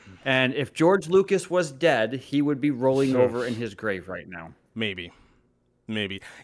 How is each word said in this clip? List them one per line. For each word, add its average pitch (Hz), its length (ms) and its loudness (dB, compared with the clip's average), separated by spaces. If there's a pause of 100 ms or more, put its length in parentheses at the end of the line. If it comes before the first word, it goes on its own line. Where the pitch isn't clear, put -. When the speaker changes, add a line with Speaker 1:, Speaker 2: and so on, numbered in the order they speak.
(260)
Speaker 1:
And 131 300 2
if 135 180 -4
George 170 340 4
Lucas 190 420 2
was 170 220 0
dead, 131 420 2
he 139 280 -2
would 143 180 0
be 147 120 0
rolling 131 400 2
Speaker 2:
Sure. 127 100 4
Speaker 1:
over 120 240 0
in 120 100 -4
his 113 200 -8
grave 92 340 -6
right 87 180 -12
now. 85 240 -16 (240)
Speaker 2:
Maybe. 95 360 -6 (760)
Maybe. 101 340 -4 (220)